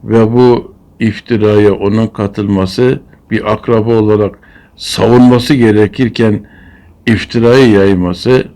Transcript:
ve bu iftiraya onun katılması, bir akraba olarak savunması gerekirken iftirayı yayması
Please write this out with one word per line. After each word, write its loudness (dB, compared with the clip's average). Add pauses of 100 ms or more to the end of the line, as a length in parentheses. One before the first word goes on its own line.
ve 0
bu 2 (240)
iftiraya 0
onun -2
katılması, -4 (300)
bir -4
akraba -2
olarak 0 (380)
savunması 0
gerekirken 0 (600)
iftirayı 2
yayması 0